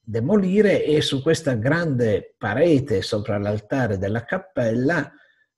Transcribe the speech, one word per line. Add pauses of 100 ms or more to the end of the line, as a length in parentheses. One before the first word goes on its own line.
demolire
e
su
questa
grande
parete
sopra
l'altare
della
cappella, (480)